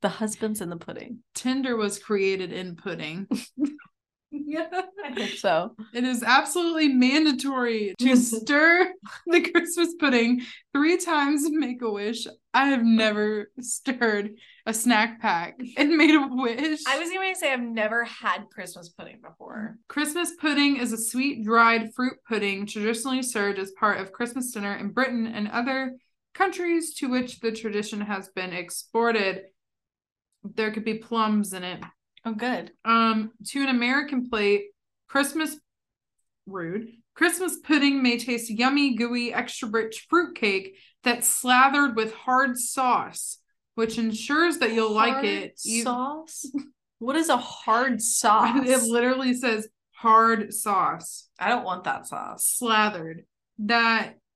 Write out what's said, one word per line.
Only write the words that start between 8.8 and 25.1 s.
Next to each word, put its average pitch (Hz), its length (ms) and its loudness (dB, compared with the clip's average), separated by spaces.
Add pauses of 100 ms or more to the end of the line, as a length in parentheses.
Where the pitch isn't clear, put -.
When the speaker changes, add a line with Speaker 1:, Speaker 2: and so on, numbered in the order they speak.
Speaker 2:
the 349 160 6
Christmas 339 560 0
pudding 247 440 2 (300)
three 311 260 4
times 302 460 0
and 311 120 0
make 247 260 -2
a 226 80 -2
wish. 208 360 -4 (260)
I 269 140 4
have 269 180 4
never 214 680 2 (100)
stirred 214 680 -2 (360)
a 226 80 -2
snack 226 460 2
pack 170 380 -2 (180)
and 302 200 4
made 311 180 8
a 277 160 6
wish. 254 560 -2
Speaker 1:
I 269 120 0
was 330 120 -6
gonna 381 240 -4
say 320 180 -2
I've 247 80 -2
never 233 440 -2
had 208 480 -6
Christmas 175 360 -16
pudding - 340 -20
before. - 540 -14 (120)
Speaker 2:
Christmas 302 520 -4
pudding 285 360 2
is 233 160 -2
a 220 60 -4
sweet 247 460 -4
dried 226 500 4
fruit 254 200 -4 (140)
pudding 202 380 -2
traditionally 226 560 -2
served 202 360 -2
as 196 140 -8
part 202 280 0
of 196 120 -10
Christmas 240 400 -6
dinner 202 240 -4
in 208 140 -6
Britain 240 360 0